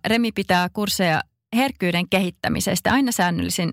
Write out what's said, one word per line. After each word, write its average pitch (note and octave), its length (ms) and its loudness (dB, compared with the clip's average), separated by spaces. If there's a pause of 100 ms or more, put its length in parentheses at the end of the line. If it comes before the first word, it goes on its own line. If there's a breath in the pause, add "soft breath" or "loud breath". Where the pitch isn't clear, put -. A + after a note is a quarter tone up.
Remi A3+ 240 2
pitää F3+ 380 0
kursseja F#3 520 0 (340)
herkkyyden F3+ 540 0
kehittämisestä F#3 840 -2
aina B3+ 200 2
säännöllisin F3 600 -2